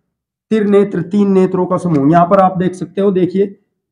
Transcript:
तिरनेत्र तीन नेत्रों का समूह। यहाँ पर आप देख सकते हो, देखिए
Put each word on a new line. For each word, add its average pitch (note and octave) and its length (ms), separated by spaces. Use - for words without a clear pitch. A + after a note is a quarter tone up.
तिरनेत्र G3+ 520
तीन G3+ 300
नेत्रों F#3 340
का F3+ 120
समूह। D3+ 320
यहाँ F3 160
पर F#3+ 140
आप F#3 180
देख F3+ 160
सकते - 260
हो, G3+ 120
देखिए F#3 340